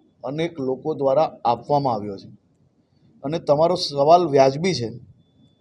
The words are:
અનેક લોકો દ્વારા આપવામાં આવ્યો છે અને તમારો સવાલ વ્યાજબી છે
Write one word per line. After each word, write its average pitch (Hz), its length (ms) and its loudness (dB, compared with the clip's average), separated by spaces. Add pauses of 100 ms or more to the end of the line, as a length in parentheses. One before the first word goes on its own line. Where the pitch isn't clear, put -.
(240)
અનેક 156 360 -6
લોકો 131 340 -6
દ્વારા 139 500 0
આપવામાં 123 520 -2
આવ્યો 101 220 -8
છે - 120 -20 (960)
અને 156 180 -6
તમારો 156 380 2
સવાલ 151 500 4
વ્યાજબી 139 460 2
છે 117 240 -10 (600)